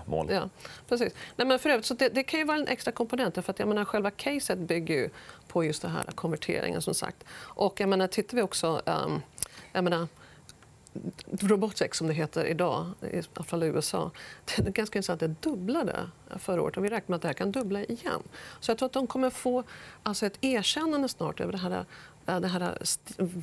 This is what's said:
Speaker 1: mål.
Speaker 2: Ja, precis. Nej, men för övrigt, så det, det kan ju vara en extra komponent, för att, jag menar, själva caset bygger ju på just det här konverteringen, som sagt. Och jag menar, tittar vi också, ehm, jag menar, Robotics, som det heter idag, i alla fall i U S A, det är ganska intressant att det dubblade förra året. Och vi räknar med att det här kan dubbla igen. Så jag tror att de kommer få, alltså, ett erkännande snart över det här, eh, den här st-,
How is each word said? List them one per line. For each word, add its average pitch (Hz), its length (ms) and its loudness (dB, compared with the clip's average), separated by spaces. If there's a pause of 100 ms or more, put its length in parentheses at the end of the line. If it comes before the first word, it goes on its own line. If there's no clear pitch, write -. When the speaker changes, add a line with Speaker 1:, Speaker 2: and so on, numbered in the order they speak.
Speaker 1:
mål. 78 260 -2
Speaker 2:
Ja, 190 180 0 (400)
precis. 240 240 2 (220)
Nej, 254 120 2
men 262 120 6
för 302 100 2
övrigt, 233 160 4
så - 80 0
det, 247 160 4
det 262 140 2
kan 311 160 0
ju 311 60 2
vara 302 120 2
en 294 100 0
extra - 240 0
komponent, 233 440 0
för 185 160 -2
att, - 80 -4
jag 208 80 0
menar, 208 180 2
själva 208 260 2
caset 269 480 0
bygger 165 360 0
ju 123 140 2 (380)
på 170 160 2
just 151 180 0
det - 60 -4
här 165 160 -2 (120)
konverteringen, - 640 -2
som 160 120 0
sagt. - 300 -2 (100)
Och - 460 -2
jag 196 100 4
menar, 190 180 6
tittar 196 280 -2
vi 240 80 4
också, 165 420 0
ehm, 151 360 0 (500)
jag 190 120 2
menar, 170 240 2 (1300)
Robotics, 202 560 2
som 165 100 0
det 160 60 2
heter 156 320 0
idag, 156 400 2 (260)
i 180 100 -2 (120)
alla - 120 -8
fall 170 180 0
i - 20 4
U 156 120 2
S 156 160 0
A, 170 180 0 (460)
det - 100 4
är 196 40 -2
ganska 214 280 -2
intressant 175 240 0
att 160 180 0
det - 80 -2
dubblade 220 600 0 (300)
förra 180 220 0
året. - 160 0
Och 190 80 2
vi 208 40 2
räknar 214 240 -2
med - 20 0
att 160 60 -4
det 175 60 0
här 147 60 0
kan 190 180 -2
dubbla 202 320 -2
igen. 233 380 -4 (380)
Så - 120 0
jag 226 60 2
tror 262 80 0
att 254 80 -2
de 269 140 0
kommer 262 220 2
få, 247 340 0 (400)
alltså, 208 220 0
ett 196 160 -2
erkännande 269 680 2
snart - 300 -2
över 175 120 -2
det 196 60 -4
här, 180 140 -2 (540)
eh, 180 140 2
den 175 100 0
här 180 320 0
st-, - 320 -2 (300)